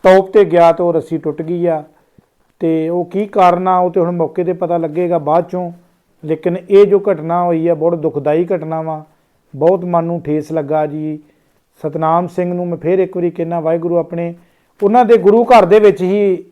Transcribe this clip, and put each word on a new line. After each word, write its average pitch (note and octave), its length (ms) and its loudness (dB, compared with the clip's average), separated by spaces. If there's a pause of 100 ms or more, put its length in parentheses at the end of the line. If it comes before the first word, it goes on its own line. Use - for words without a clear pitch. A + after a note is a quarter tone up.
ਟੌਪ F#3+ 280 6
ਤੇ G#3 120 6
ਗਿਆ E3+ 280 4
ਤਾਂ F3 140 -2
ਉਹ F3 60 0
ਰੱਸੀ D#3+ 260 -4
ਟੁੱਟ D#3 240 -6
ਗਈ E3+ 240 -4
ਆ D#3 160 -2 (760)
ਤੇ D#3+ 280 -2
ਉਹ F3 160 -2
ਕੀ F#3 220 -4
ਕਾਰਨ F#3 420 2
ਆ, F#3 100 2
ਉਹ F3+ 120 0
ਤੇ F3+ 100 -2
ਹੁਣ E3+ 100 0
ਮੌਕੇ E3+ 340 -4
ਤੇ F3+ 80 -2
ਪਤਾ F3 240 -4
ਲੱਗੇਗਾ E3+ 440 -2
ਬਾਅਦ E3 280 -2
ਚੋਂ। F3+ 220 -8 (520)
ਲੇਕਿਨ D#3+ 360 -4
ਇਹ G3+ 280 4
ਜੋ G3 160 2
ਘਟਨਾ F3 420 -2
ਹੋਈ E3 240 0
ਆ, E3+ 60 2
ਬਹੁਤ D#3+ 200 0
ਦੁਖਦਾਈ D3+ 520 -2
ਘਟਨਾ D#3+ 360 -6
ਵਾ, D#3 220 -10 (500)
ਬਹੁਤ F3 300 0
ਮਨ E3+ 200 0
ਨੂੰ E3+ 160 -6
ਠੇਸ D3+ 320 -6
ਲੱਗਾ D3+ 340 -2
ਜੀ। D3+ 320 -8 (600)
ਸਤਨਾਮ D#3+ 460 -2
ਸਿੰਘ F3+ 280 -4
ਨੂੰ F3 140 -6
ਮੈਂ E3+ 100 -6
ਫਿਰ F3 200 -2
ਇੱਕ F#3 180 -2
ਵਾਰੀ F3 140 -2
ਕਹਿਣਾ, E3+ 300 -6
ਵਾਹਿਗੁਰੂ E3+ 360 -2
ਆਪਣੇ, E3+ 380 -6 (460)
ਉਹਨਾਂ A3+ 240 4
ਦੇ A#3 120 6
ਗੁਰੂ G#3 280 4
ਘਰ A#3 200 6
ਦੇ G#3 160 4
ਵਿੱਚ G3+ 220 4
ਹੀ G3 500 -2